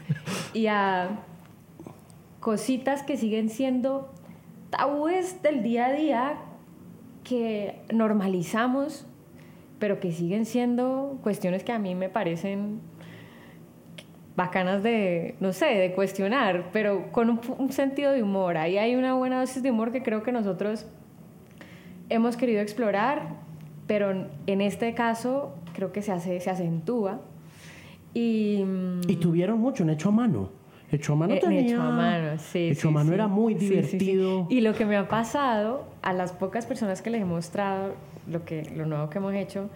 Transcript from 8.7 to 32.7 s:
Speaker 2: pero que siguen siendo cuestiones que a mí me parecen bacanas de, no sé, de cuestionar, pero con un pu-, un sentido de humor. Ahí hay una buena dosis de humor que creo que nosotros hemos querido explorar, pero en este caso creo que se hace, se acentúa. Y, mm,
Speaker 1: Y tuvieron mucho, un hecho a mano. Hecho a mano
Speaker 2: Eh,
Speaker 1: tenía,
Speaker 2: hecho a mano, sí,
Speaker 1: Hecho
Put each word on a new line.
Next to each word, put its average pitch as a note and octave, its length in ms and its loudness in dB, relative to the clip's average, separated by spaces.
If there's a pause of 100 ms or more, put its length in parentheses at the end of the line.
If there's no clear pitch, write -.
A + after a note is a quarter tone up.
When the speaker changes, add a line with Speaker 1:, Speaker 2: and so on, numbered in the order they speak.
Speaker 2:
pero G3+ 200 0
que F3+ 140 -2
siguen F3 320 0
siendo B3+ 800 0
cuestiones G3 420 0
que B3 80 -4
a A#3 60 0
mí F#3 160 -2
me F#3 160 -2
parecen G3+ 720 -2 (1600)
bacanas F#3 460 0
de, G3 580 0
no F#3+ 120 2
sé, D#4+ 140 0
de F#3+ 260 4
cuestionar, F#3+ 800 0
pero G3+ 400 0
con A#3 180 2
un A#3 100 0
pu-, B3+ 180 -6
un C4+ 140 0
sentido C#4 400 0
de C4 100 2
humor. F#3+ 340 0
Ahí E3+ 220 2
hay A#3 180 2
una C4 180 2
buena B3+ 260 0
dosis B3+ 220 -2
de C4+ 80 2
humor A#3 220 0
que B3+ 100 -4
creo A3 200 0
que B3 100 -2
nosotros G#3 540 -2 (1200)
hemos A#3 280 2
querido A#3 240 2
explorar, G#3+ 760 0 (500)
pero G3 400 2 (200)
en G3 140 2
este G#3 340 0
caso A#3+ 600 0 (200)
creo F#3+ 180 -4
que G#3 100 -4
se G3 100 -2
hace, F3+ 280 -2
se F#3+ 100 -2
acentúa. F#3 720 0 (920)
Y, G#3+ 500 2
mm, F#3 440 -2
Speaker 1:
Y F#3 80 4
tuvieron F3 420 4
mucho, A#3+ 260 2
un D#3 60 4
hecho D#3 180 2
a G#3 40 4
mano. F#3+ 380 2 (400)
Hecho D3 240 2
a - 20 4
mano E3 180 4
Speaker 2:
Eh, - 60 2
Speaker 1:
tenía, D4+ 200 4
Speaker 2:
hecho A#3+ 200 4
a A#3+ 100 2
mano, E3+ 480 2
sí, E3+ 300 0
Speaker 1:
Hecho D3+ 200 2